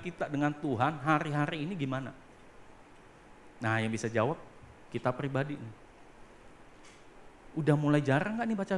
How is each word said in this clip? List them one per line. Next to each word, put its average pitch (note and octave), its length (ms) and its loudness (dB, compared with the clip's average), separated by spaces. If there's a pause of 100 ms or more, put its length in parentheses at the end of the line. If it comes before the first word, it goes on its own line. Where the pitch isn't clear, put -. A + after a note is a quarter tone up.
kita - 240 -6
dengan D3 320 2
Tuhan C#3+ 480 2
hari-hari D3+ 640 0
ini G3+ 80 -4
gimana? C3+ 320 -2 (1500)
Nah, A2+ 160 2
yang A2 160 0
bisa A2+ 160 -2
jawab A#2 320 2 (480)
kita B2+ 240 0
pribadi C#3 400 -2
nih. A2+ 200 -10 (1900)
Udah D3 160 6
mulai D3 240 4
jarang E3+ 400 2
nggak A3+ 80 0
nih A3 80 0
baca G3 200 -2